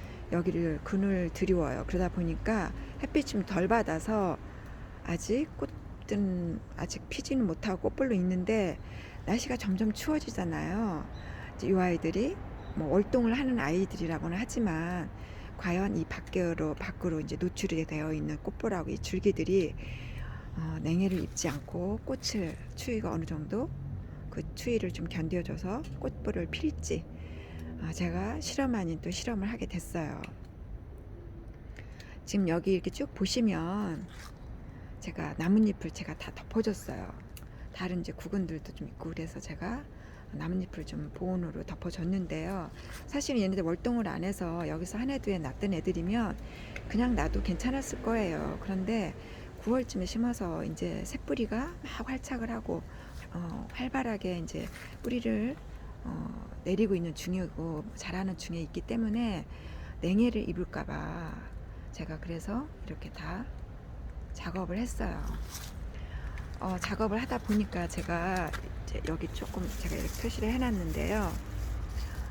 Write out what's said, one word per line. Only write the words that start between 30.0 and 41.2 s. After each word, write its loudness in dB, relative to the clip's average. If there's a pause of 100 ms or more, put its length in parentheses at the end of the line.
지금 4
여기 4
이렇게 2
쭉 -4
보시면 2 (920)
제가 -4
나뭇잎을 6
제가 -6
다 -8
덮어줬어요. -2 (640)
다른 -2
이제 -4
구근들도 -4
좀 -8
있고 -8
그래서 -6
제가 -6 (460)
나뭇잎을 -4
좀 -6
보온으로 -2